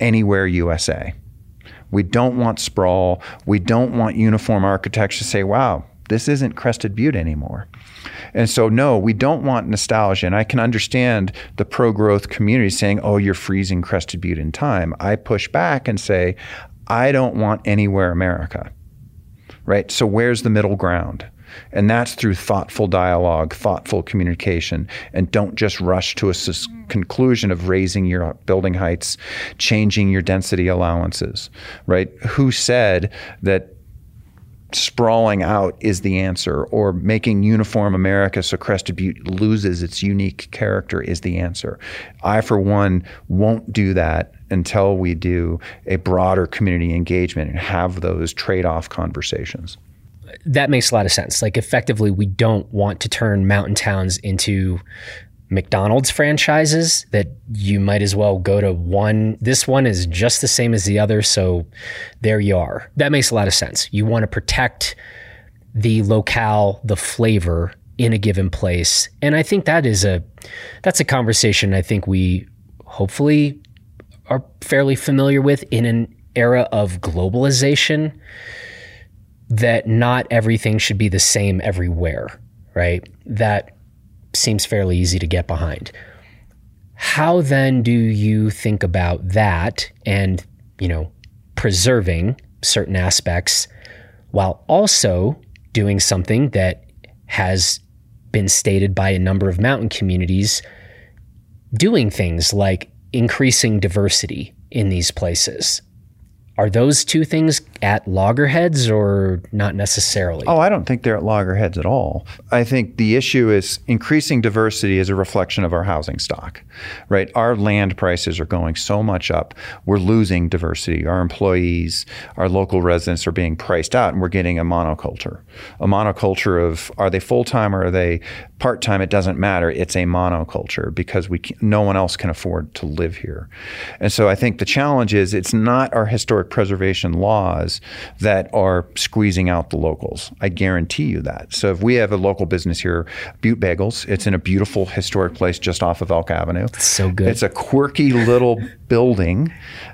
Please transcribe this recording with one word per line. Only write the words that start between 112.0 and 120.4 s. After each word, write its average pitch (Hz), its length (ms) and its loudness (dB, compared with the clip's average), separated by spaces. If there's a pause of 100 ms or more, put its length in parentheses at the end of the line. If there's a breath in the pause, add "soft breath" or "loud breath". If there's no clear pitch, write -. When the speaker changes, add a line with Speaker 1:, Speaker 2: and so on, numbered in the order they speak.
Speaker 1:
I 120 140 4
think 123 340 -2
the 110 180 4
issue 127 320 2
is 101 380 2
increasing 127 560 2
diversity 107 560 2
is 92 100 2
a 98 60 2
reflection 95 500 0
of 85 80 0
our 85 120 0
housing 78 340 -4
stock, 78 440 -8 (460 loud breath)
right? 98 260 0
Our 117 220 2
land 101 400 2
prices 87 420 -2
are 80 60 -2
going 82 320 -2
so 104 260 -2
much 95 280 -2
up. 80 240 -2 (320 loud breath)
We're 98 100 4
losing 92 540 2